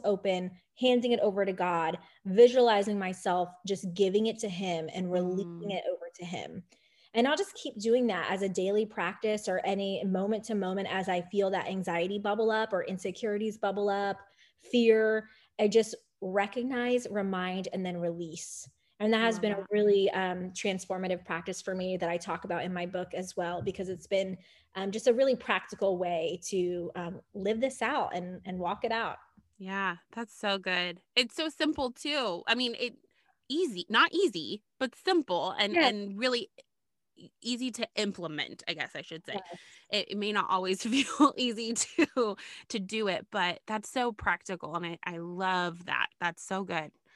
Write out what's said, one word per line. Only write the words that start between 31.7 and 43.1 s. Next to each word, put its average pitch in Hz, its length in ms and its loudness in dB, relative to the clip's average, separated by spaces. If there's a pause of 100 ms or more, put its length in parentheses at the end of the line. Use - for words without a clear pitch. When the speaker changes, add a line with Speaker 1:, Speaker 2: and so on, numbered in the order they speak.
Speaker 2:
too. 254 560 -4
I 226 80 2
mean, 240 240 0
it 240 180 -4 (520)
easy, 262 400 -2
not 262 240 4
easy, 202 500 0 (160)
but 254 160 -2
simple 269 560 2
and, 208 240 0
Speaker 1:
Yes. 339 60 6
Speaker 2:
and 202 360 2
really 240 320 0 (680)
e-, - 140 -20 (100)
easy 240 300 -4
to 220 240 -4
implement, 170 720 -4
I 170 60 -2
guess 151 220 -6
I 143 60 -8
should 165 240 -14
say. 185 240 -8
Speaker 1:
Yes. - 100 -14 (320)
Speaker 2:
It, 202 200 -2
it 202 60 -4
may 208 140 -2
not 202 180 0
always 190 340 0
<laughs> - 20 -6
feel 269 520 4
easy 233 360 -2
to, 226 640 0 (320)
to 226 100 -4
do 208 300 -2
it, 185 220 -2